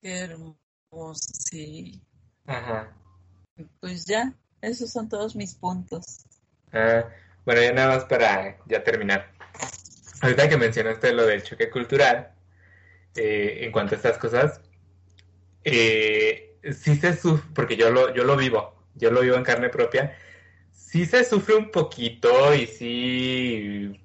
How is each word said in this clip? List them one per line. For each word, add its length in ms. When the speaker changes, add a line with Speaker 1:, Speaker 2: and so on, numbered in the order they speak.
Speaker 1:
Qué 180
hermoso, 1120
sí. 680
Speaker 2:
Ajá. 480
Speaker 1:
Pues 240
ya, 280
esos 300
son 180
todos 260
mis 200
puntos. 720
Speaker 2:
Ah, 340
bueno, 160
ya 120
nada 220
más 100
para 600
ya 180
terminar. 480
Ahorita 280
que 80
mencionaste 560
lo 120
del 180
choque 260
cultural, 640
eh, 480
en 80
cuanto 240
a 20
estas 200
cosas, 440
eh, 920
sí 220
se 180
suf-, 400
porque 220
yo 160
lo, 220
yo 100
lo 140
vivo, 380
yo 160
lo 100
vivo 140
en 80
carne 260
propia, 460
sí 340
se 180
sufre 320
un 160
poquito 840
y 120
sí 1400